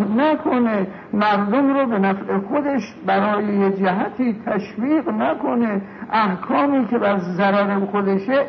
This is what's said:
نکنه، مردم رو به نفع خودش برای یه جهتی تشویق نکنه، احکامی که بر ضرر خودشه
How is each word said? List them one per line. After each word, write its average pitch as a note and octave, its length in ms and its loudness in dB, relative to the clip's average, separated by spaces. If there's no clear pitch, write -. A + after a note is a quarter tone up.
نکنه، B3 720 2
مردم G#3 640 2
رو C4+ 80 2
به A3+ 140 0
نفع G3 380 0
خودش C#4 580 -2
برای G#3 380 2
یه G3 260 2
جهتی G3 760 0
تشویق B3 640 -2
نکنه، A#3 720 0
احکامی A#3+ 760 0
که A#3 120 0
بر G3+ 200 2
ضرر G3 600 0
خودشه G3 680 0